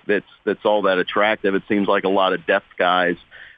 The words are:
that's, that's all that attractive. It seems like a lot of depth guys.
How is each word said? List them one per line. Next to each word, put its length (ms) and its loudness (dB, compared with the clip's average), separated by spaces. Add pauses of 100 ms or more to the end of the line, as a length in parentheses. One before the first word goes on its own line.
that's, 220 -2 (180)
that's 180 -4
all 200 2
that 160 2
attractive. 560 0
It 120 -4
seems 200 0
like 160 0
a 60 0
lot 240 2
of 120 -8
depth 220 -2 (100)
guys. 380 0 (420)